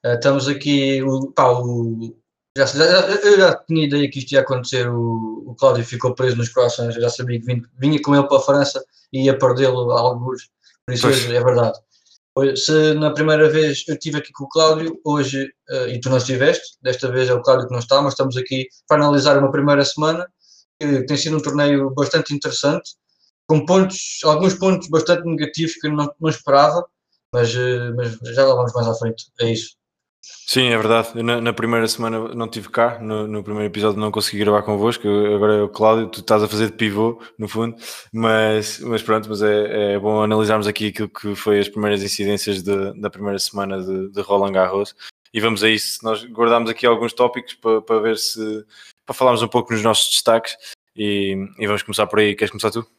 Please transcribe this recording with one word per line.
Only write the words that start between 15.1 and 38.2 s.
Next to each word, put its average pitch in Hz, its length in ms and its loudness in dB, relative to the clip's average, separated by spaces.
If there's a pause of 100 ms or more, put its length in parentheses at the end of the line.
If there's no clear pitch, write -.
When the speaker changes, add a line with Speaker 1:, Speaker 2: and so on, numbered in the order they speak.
Speaker 1:
eh, 127 260 -4
e 120 60 -8
tu 127 80 -4
não 131 80 4
estiveste, 131 640 0
desta 127 280 -2
vez 127 200 0
é 123 40 4
o 123 80 0
Cláudio 127 260 2
que 127 60 -8
não 120 60 -4
está, 135 220 2
mas 139 120 0
estamos 135 220 -2
aqui 131 320 -4 (200)
para 147 140 4
analisar 143 360 4
uma 139 140 2
primeira 143 340 2
semana, 160 420 -2 (540)
que 143 240 0
tem 147 100 -2
sido 156 220 -2
um 147 40 -2
torneio 143 500 2
bastante 143 420 -2
interessante, 147 580 -2 (560)
com 151 180 2
pontos, 185 600 0
alguns 165 300 4
pontos 185 340 0
bastante 170 360 2
negativos 156 500 -4
que - 120 -8
eu 151 60 -2
não, 147 260 -4
não 160 100 0
esperava, 151 560 2 (480)
mas, 117 220 2
eh, 123 400 -2
mas 120 220 -6 (180)
já 135 100 6
lá 135 100 6
vamos 120 180 -2
mais 113 140 0
à 113 60 0
frente, 113 320 -6 (160)
é 117 100 0
isso. - 240 -6 (720)
Speaker 2:
Sim, 131 200 2
é 117 100 2
verdade. 113 380 2
Eu 117 80 -6
na, 120 180 0
na 117 100 0
primeira 113 360 0
semana 113 460 -4
não 117 140 -6
tive 110 220 -12
cá, 117 300 0
no, 107 280 -6
no 107 160 -8
primeiro 104 240 -6
episódio 104 320 -2
não 107 120 -2
consegui 104 280 -4
gravar 104 220 4
convosco, 107 440 -2
eu, 104 300 2
agora 107 200 4
é 104 80 2
o 101 60 -2
Cláudio, 110 400 2
tu - 120 -14
estás 107 220 2
a 107 40 -2
fazer 107 200 -2
de 104 100 -6
pivô, 110 420 -2 (180)
no 107 100 -8
fundo, 117 280 -4 (380)
mas, 110 680 0